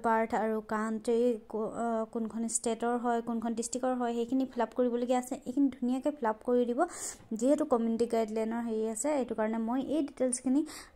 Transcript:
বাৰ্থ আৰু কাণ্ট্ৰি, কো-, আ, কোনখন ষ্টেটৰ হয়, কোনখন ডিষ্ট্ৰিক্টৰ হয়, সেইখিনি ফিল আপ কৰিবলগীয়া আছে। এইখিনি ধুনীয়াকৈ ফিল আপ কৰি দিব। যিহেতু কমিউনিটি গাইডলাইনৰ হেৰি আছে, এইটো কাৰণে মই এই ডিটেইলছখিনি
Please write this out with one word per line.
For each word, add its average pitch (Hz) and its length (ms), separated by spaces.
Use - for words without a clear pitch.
বাৰ্থ 226 320
আৰু 220 260
কাণ্ট্ৰি, 220 800
কো-, 214 220
আ, 226 400
কোনখন 226 360
ষ্টেটৰ 233 500
হয়, 233 240
কোনখন 233 320
ডিষ্ট্ৰিক্টৰ 247 420
হয়, 240 180
সেইখিনি 240 320
ফিল 247 160
আপ 226 120
কৰিবলগীয়া 247 460
আছে। 247 160
এইখিনি 277 240
ধুনীয়াকৈ 254 420
ফিল 294 140
আপ 220 180
কৰি 247 220
দিব। 240 180
যিহেতু 277 320
কমিউনিটি 226 400
গাইডলাইনৰ 226 580
হেৰি 220 240
আছে, 226 220
এইটো 247 260
কাৰণে 220 220
মই 226 240
এই 302 200
ডিটেইলছখিনি 262 640